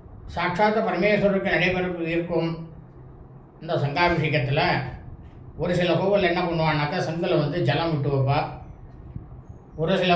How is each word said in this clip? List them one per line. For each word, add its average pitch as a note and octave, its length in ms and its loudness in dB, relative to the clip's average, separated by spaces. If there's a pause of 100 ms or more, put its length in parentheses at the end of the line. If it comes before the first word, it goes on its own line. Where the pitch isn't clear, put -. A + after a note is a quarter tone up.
(260)
சாட்சாத் G3+ 640 2
பரமேஸ்வரருக்கு F#3+ 640 2
நடைபெற F3+ 300 2 (320)
இருக்கும் E3 340 0 (1080)
இந்த E3 160 -4
சங்காபிஷேகத்துல D3 840 2 (920)
ஒரு F3 180 -2
சில F3 220 2
கோவில் F#3 340 4
என்ன F3+ 120 0
பண்ணுவான்னாக்கா, D#3+ 560 0
சங்குல E3 380 0
வந்து D3 260 0
ஜலம் D#3 300 2
விட்டு C#3+ 240 0
வைப்பா. C3+ 220 2 (1400)
ஒரு F3 220 2
சில F3+ 180 4